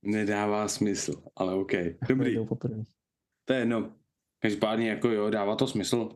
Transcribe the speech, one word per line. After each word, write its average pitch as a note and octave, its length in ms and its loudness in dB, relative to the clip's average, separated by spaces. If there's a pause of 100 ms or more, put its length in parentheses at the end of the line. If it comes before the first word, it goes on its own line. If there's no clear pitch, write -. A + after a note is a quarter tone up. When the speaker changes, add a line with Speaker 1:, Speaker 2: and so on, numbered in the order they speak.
Speaker 1:
Nedává G#2 680 0
smysl, G2 540 -2 (140)
ale F#2 180 -2
OK. F#2+ 180 0 (360)
Dobrý. C3 220 2
Speaker 2:
Jednou A2+ 160 0
poprvé. A2 360 -4 (600)
Speaker 1:
To - 80 0
je C3 60 2
jedno. A#2 380 0 (460)
Každopádně A2 480 2
jako G#2 180 0
jo, G#2+ 220 2
dává G#2+ 260 0
to C3 100 2
smysl. A#2 500 0